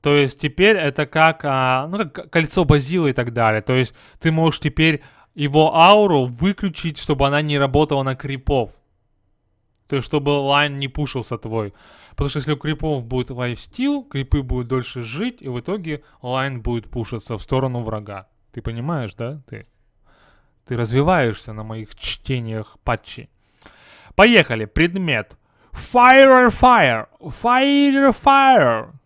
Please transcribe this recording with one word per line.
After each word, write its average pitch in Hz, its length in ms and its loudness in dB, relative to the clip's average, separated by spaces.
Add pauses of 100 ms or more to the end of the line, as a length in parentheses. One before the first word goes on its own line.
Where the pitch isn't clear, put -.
То 147 120 2
есть 139 260 0
теперь 196 360 2
это 147 300 -2
как, 160 380 0
а, 131 440 0
ну, 190 100 -8
как 175 140 -6
к-, - 180 -16
кольцо 165 340 0
Базилы 147 460 2
и - 20 -4
так 120 200 -4
далее. 110 300 0
То 127 120 -2
есть 127 200 -2 (240)
ты 165 140 0
можешь 160 260 0
теперь 156 440 0 (320)
его 147 400 2
ауру 175 500 6
выключить, 165 760 -4
чтобы 139 280 -2
она 143 160 0
не 147 160 -2
работала 139 440 0
на 131 120 -4
крипов. 135 560 -4 (1160)
То 139 80 -4
есть 127 100 -4
чтобы 143 240 -2
лайн 143 480 0
не 139 100 -6
пушился 127 480 -8
твой. 110 380 -8 (360)
Потому 139 200 -4
что 147 80 -6
если 147 140 -4
у 143 40 -2
крипов 147 480 -6
будет 127 260 -6
лайфстил, 135 760 -6
крипы 139 380 -4
будут 127 260 -6
дольше 127 340 -6
жить, 165 400 -8
и 139 60 -12
в 123 120 -8
итоге 165 420 -8 (200)
лайн 131 400 -6
будет 117 280 -6
пушиться 117 460 -10
в - 60 -12
сторону 131 400 -4
врага. 104 460 -12 (240)
Ты 120 100 -14
понимаешь, 120 520 -8
да? 131 340 -12
Ты, 104 180 -18 (1000)
ты 123 100 -6
развиваешься 120 760 0
на 107 120 -14
моих 110 300 -14
чтениях 113 880 -8
патчей. - 440 -8 (840)
Поехали. 185 500 4
Предмет. 165 720 -2 (360)
Fire 254 760 6
Fire. 156 560 4 (140)
Fire 269 1040 2
Fire. 254 680 4 (140)